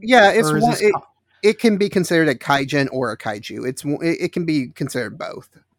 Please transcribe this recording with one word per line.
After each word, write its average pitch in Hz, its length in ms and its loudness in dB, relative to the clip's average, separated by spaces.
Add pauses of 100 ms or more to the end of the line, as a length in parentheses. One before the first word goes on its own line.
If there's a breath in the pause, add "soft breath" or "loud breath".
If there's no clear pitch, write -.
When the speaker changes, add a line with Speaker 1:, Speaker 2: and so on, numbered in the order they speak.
Speaker 1:
yeah, 220 280 6
it's 160 200 2
Speaker 2:
Or 151 60 0
is 220 60 2
Speaker 1:
one, 240 80 2
Speaker 2:
this 190 100 -4
Speaker 1:
it, 208 120 4
Speaker 2:
co- - 140 -10 (360)
Speaker 1:
it 214 160 2
can 214 180 4
be 202 120 0
considered 165 400 2
a 127 60 0
kaijin 139 560 0
or 127 200 -4
a 107 60 -10
kaiju. 110 500 -8
It's 131 140 -8
w-, 147 200 -4
it, 165 200 -2
it 170 120 -4
can 175 120 -4
be 147 240 -2
considered 123 480 -6
both. - 320 -12 (300)